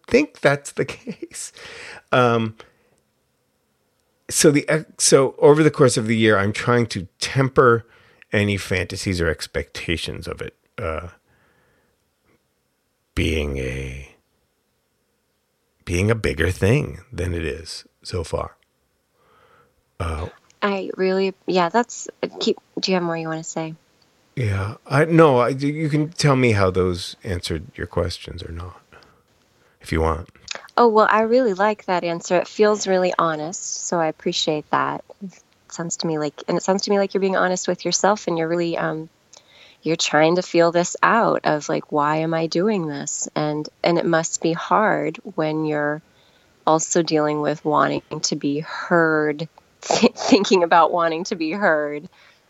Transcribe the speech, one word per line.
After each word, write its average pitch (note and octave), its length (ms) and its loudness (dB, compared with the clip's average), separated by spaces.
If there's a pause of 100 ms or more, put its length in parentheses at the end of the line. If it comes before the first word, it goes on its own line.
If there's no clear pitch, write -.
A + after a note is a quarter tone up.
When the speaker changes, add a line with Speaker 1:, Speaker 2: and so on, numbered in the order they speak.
Speaker 1:
think C#4+ 340 2
that's C#3+ 320 0
the - 120 -2
<laughs> - 0 -
case. - 680 -14 (580)
Um, A#2 440 2 (1700)
so - 220 4
the, C#3+ 160 2
uh, D#3 160 0 (140)
so C#3 420 4
over D3 240 8
the D3+ 80 4
course B2+ 240 4
of A2+ 120 -2
the A2+ 100 2
year, A2 200 4
I'm G2+ 160 0
trying A#2+ 340 2
to F#2 200 -8 (120)
temper C3 680 2 (480)
any G2+ 240 2
fantasies F#2 640 -4
or E2 80 0
expectations - 1000 -8
of - 140 -10
it, - 140 -14 (220)
uh, D#2+ 320 -8 (2000)
being D#2 420 -2
a, C2 520 -10 (1800)
being F#2 260 0
a A#2 40 0
bigger E2 360 0
thing F#2+ 480 0 (120)
than F2 220 -4
it E2 120 -4
is - 400 -10 (180)
so F2+ 200 -6
far. - 340 -6 (1400)
Uh, E2 280 -6 (340)
Speaker 2:
I G3 360 -2
really, F#3+ 360 0 (120)
yeah, F3+ 240 2
that's, - 400 -2 (300)
keep, - 180 0 (220)
do - 120 -2
you F#3 40 2
have F3+ 80 0
more E3 140 -4
you E3 100 -8
wanna D#3+ 160 -6
say? D#3+ 320 -8 (600)
Speaker 1:
Yeah, G2+ 400 -2 (100)
I, C#3+ 200 2
no, D#3+ 340 6
I, A#2+ 100 4
you C#3+ 400 -2
can D3+ 200 0
tell D3 260 2
me B2+ 160 4
how G2+ 180 4
those F2+ 540 -2
answered F2 420 -6 (100)
your D#2+ 120 -8
questions F2 560 -6
or E2 80 -14
not, F2 280 -14 (1040)
if - 100 -16
you D#2+ 100 2
want. D#2+ 280 -2 (460)
Speaker 2:
Oh, A#3+ 120 6
well, G#3+ 220 4
I G#3+ 120 4
really A3+ 340 2
like G#3 300 0
that F3+ 180 0
answer. E3+ 340 -2
It - 100 -2
feels G#3 380 2
really F#3 320 2
honest, D#3+ 720 -4
so F3+ 120 0
I D#3+ 80 2
appreciate D#3 640 -4
that. C#3 340 -2 (200)
It F#3 100 -12 (360)
sounds - 280 -8
to - 100 -4
me D#3 120 -2
like, D3+ 280 -6
and F3 80 0
it E3+ 60 -2
sounds F#3+ 220 0
to - 80 -2
me G3+ 80 2
like G3 160 0
you're F#3+ 60 -2
being F#3+ 140 0
honest F#3 320 0
with F3+ 160 -4
yourself, F#3+ 440 0
and E3+ 100 0
you're D#3+ 100 -2
really, E3+ 300 -2
um, D#3+ 320 -4 (720)
you're D#3+ 140 -2
trying D#3+ 400 4
to F3+ 80 0
feel E3+ 280 4
this F3 300 0
out F3+ 440 2
of, D3+ 220 0
like, D3+ 240 -4
"Why D3+ 260 0
am E3 180 -2
I E3 100 -2
doing F3 400 0
this?" D3+ 500 -8
And, D3+ 320 -4 (160)
and E3+ 140 2
it - 80 -2
must E3 360 -2
be E3 120 0
hard E3 640 0 (180)
when D#3 300 -2
you're D3+ 360 -2 (640)
also D#3+ 340 2
dealing D3+ 400 0
with D3 240 -4
wanting C#3+ 360 0 (220)
to - 120 -4
be D3 240 -4
heard, D#3 880 0 (180)
<laughs> - 160 -20
th-, - 320 2
thinking G3 500 4
about E3+ 280 6
wanting E3 340 -2
to G#3+ 100 -8
be D#3+ 180 -4
heard. D#3 540 0 (420)